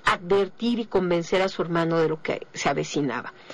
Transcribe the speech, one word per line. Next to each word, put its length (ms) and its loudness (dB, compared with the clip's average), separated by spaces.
advertir 760 0
y 60 -4
convencer 540 2
a 80 2
su 140 -4
hermano 360 2
de 100 4
lo 120 -2
que 320 -4
se 160 -2
avecinaba. 640 -2